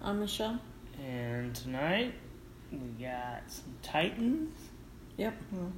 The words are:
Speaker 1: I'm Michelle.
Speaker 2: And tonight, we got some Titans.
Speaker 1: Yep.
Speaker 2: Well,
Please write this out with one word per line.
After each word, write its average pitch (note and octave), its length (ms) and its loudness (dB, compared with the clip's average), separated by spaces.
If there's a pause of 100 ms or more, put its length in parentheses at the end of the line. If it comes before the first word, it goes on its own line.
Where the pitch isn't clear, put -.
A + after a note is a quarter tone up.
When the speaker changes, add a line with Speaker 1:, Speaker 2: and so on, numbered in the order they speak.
Speaker 1:
I'm G3+ 200 2
Michelle. A3 400 2 (440)
Speaker 2:
And A#2+ 480 0
tonight, D3 640 4 (560)
we - 80 -2 (260)
got B2 440 -2
some - 340 -10
Titans. A#3 720 4 (600)
Speaker 1:
Yep. G#3+ 180 2 (160)
Speaker 2:
Well, F#3 280 -2